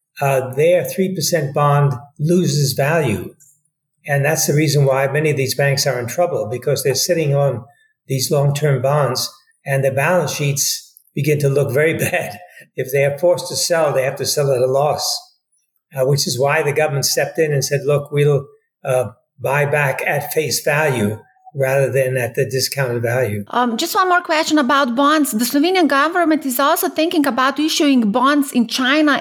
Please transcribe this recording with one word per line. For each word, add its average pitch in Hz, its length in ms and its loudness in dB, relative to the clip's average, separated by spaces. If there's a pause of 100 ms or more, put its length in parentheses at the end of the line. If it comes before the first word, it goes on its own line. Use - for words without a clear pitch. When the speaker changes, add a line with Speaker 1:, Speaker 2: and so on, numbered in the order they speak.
(220)
Speaker 1:
uh, 131 320 0
their 165 300 2
three 185 320 -2
percent 151 400 -2
bond 143 380 4 (260)
loses 147 540 2
value. 139 600 -2 (720)
And 143 200 0
that's 156 220 0
the 160 60 0
reason 147 320 2
why 135 220 2
many 151 220 0
of 143 80 0
these 127 180 -2
banks 139 320 0
are 123 120 -2
in 117 80 -6
trouble, 123 420 -2
because 127 340 -2
they're 131 120 0
sitting 156 400 0
on 135 280 0 (440)
these 135 240 -2
long-term 143 500 0
bonds 135 480 0 (360)
and 135 180 -2
their 135 100 2
balance 151 400 0
sheets - 640 -4 (160)
begin 147 260 0
to 143 100 2
look 139 220 0
very 156 260 0
<laughs> - 0 -
bad. 160 400 -4 (380)
If 131 160 -8
they 139 140 2
are 143 120 -2
forced 175 320 0
to 151 60 -8
sell, 156 380 0
they 131 100 0
have 139 140 -4
to 131 80 -6
sell 139 260 0
at 123 100 2
a 131 60 2
loss, 139 380 0 (880)
uh, 131 100 0
which 143 220 0
is 120 120 -4
why 147 240 2
the 143 100 -2
government 147 320 0
stepped - 340 -2
in 156 140 0
and 139 100 0
said, 135 220 -2
"Look, 143 260 0
we'll, 147 360 2 (360)
uh, 127 260 -2 (320)
buy 139 240 0
back 139 400 -2
at 147 280 -4
face 147 300 -2
value 131 540 0 (380)
rather 135 360 0
than 131 260 0
at 120 180 -4
the 135 140 0
discounted 127 520 -2
value." 117 460 -2
Speaker 2:
Um, 233 300 -2
just 339 180 -4
one 370 140 2
more 349 120 2
question 320 360 0
about 285 380 2
bonds. 285 360 2
The 220 140 -2
Slovenian 320 420 2
government 311 580 2
is 254 140 -4
also 330 300 2
thinking 320 360 0
about 262 340 0
issuing 277 520 2
bonds 269 400 2
in 233 160 2
China 277 540 2